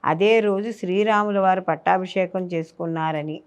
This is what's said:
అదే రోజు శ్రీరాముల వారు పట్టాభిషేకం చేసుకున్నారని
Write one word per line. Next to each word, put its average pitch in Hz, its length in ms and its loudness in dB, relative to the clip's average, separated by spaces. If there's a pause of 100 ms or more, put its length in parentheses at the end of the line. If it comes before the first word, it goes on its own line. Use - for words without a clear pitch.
అదే 202 360 4
రోజు 208 300 -2
శ్రీరాముల 208 680 0
వారు 190 220 2
పట్టాభిషేకం 185 840 -2
చేసుకున్నారని 160 1000 -6